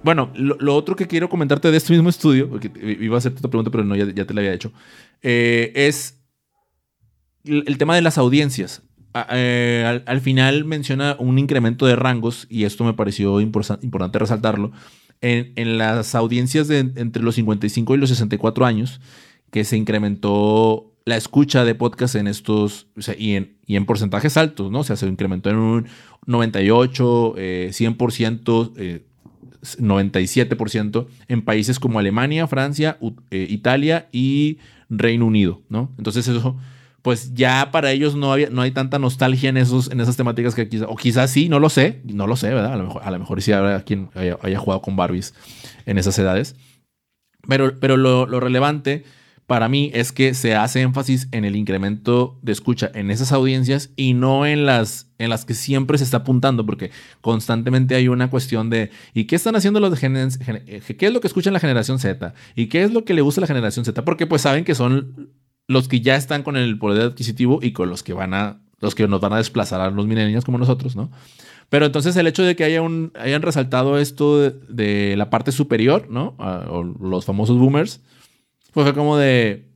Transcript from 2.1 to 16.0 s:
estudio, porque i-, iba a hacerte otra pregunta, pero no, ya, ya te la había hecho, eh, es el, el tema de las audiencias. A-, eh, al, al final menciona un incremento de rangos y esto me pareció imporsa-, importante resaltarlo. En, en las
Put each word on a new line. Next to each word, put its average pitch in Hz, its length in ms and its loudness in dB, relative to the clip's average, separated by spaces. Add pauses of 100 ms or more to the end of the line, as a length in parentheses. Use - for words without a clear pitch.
estudio, 135 400 4
porque - 200 -8 (120)
i-, 104 220 -4
iba 110 100 0
a 120 40 2
hacerte 127 200 -2
otra 135 100 -6
pregunta, 113 220 0
pero 113 140 0
no, 101 120 0
ya, 101 160 2
ya 95 140 -4
te 107 80 -8
la 101 80 0
había 98 100 0
hecho, 110 200 -8 (500)
eh, 117 520 2
es 143 460 -2 (1200)
el, 147 220 0
el 139 120 -2
tema 147 160 2
de 175 80 4
las 156 160 2
audiencias. 127 640 0 (300)
A-, 120 180 -6
eh, 120 560 0
al, 120 200 -2
al 131 140 -2
final 135 440 2
menciona 143 560 -2
un 127 180 2
incremento 131 480 2
de 123 80 6
rangos 120 560 -2
y 110 140 -2
esto 101 180 -4
me 117 120 0
pareció 101 460 0
imporsa-, 107 420 -2
importante 98 360 -4
resaltarlo. 107 540 -2 (480)
En, 120 340 -2
en 113 240 -2
las 110 380 -2